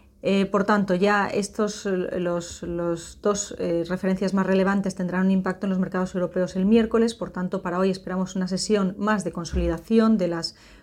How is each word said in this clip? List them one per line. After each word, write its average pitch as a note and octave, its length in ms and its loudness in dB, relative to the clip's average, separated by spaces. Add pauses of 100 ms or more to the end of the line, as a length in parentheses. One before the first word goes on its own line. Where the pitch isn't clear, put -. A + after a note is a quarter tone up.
(240)
Eh, G3 240 2
por G3 180 2
tanto, G3+ 300 2
ya G3+ 320 2
estos, G#3 580 -4
eh, F#3 340 -2
los, F3 440 -4
los E3+ 580 -6
dos, G#3 380 -2
eh, E3+ 280 0
referencias F#3 460 -2
más F#3+ 140 2
relevantes F#3+ 480 2
tendrán F3+ 320 0
un F#3+ 40 4
impacto F#3+ 360 0
en - 20 0
los F#3 100 0
mercados F#3 360 -2
europeos F3+ 400 -2
el F#3+ 100 2
miércoles. A3+ 480 4
Por F3+ 160 -8
tanto, F3+ 320 -4
para F3 160 -4
hoy F#3+ 140 2
esperamos F#3 440 -4
una F#3 120 -2
sesión F#3+ 500 0
más G#3 260 0
de E3+ 80 -4
consolidación F3+ 880 2
de F#3 100 2
las E3+ 280 -4 (280)